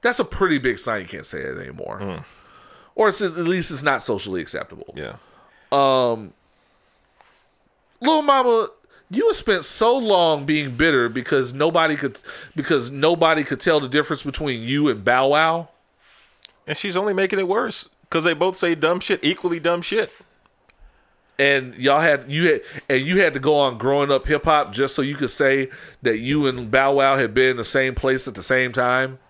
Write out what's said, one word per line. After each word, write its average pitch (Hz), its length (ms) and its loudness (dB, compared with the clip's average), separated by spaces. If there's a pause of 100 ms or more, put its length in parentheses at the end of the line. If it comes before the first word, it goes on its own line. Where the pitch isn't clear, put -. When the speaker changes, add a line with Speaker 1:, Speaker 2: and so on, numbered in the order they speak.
Speaker 1:
That's 233 180 0
a 233 60 2
pretty 165 340 0
big 123 180 -2
sign 107 240 -4
you 87 60 -12
can't - 180 -14
say - 160 -10
it 65 160 -8
anymore. - 440 -12
Speaker 2:
Mm. 92 220 -8 (720)
Speaker 1:
Or 214 140 4
it's, 190 120 -4
at 175 160 -2
least 175 340 -2
it's 135 120 -8
not 139 200 0
socially 95 380 -4
acceptable. - 540 -12
Speaker 2:
Yeah. 65 200 -10 (560)
Speaker 1:
Um, 127 640 0 (1700)
Lil 311 200 2
Mama, 254 480 2 (400)
you 262 180 0
have 440 80 2
spent 185 280 0
so 233 340 2
long 175 480 2
being 147 300 -2
bitter 131 340 2
because 127 440 -2
nobody 160 420 2
could, 143 240 -6 (360)
because 139 360 -2
nobody 160 520 2
could 135 160 -6
tell 160 200 2
the 139 100 -6
difference 147 340 -2
between 135 380 -6
you 139 280 0
and 107 140 -2
Bow 127 260 4
Wow. 160 400 0 (1000)
Speaker 2:
And 151 100 -6
she's 185 200 -4
only 202 160 0
making 190 260 0
it 190 80 -2
worse 220 400 -2 (220)
'cause 165 140 0
they 165 100 4
both 180 240 0
say 170 180 0
dumb 160 240 0
shit, - 240 -2
equally 175 360 0
dumb 170 220 0
shit. 214 300 -2 (1300)
Speaker 1:
And 135 360 2
y'all 139 260 2
had, 139 300 0
you 160 200 2
had, 139 100 0 (280)
and 131 160 2
you 185 160 2
had 160 140 2
to 147 40 -4
go 147 180 2
on 131 200 0
Growing 139 340 0
Up 135 160 0
Hip 147 180 0
Hop 147 280 2
just 135 220 -2
so 151 80 -2
you 143 120 -4
could 143 140 -2
say 135 400 2 (320)
that 113 160 0
you 139 300 0
and 123 240 -4
Bow 135 220 4
Wow 135 240 4
had 113 160 0
been 131 180 4
in 127 60 -2
the 117 80 -4
same 131 300 0
place 131 320 0
at 120 80 -12
the 95 80 -12
same 127 300 0
time. 131 460 0 (100)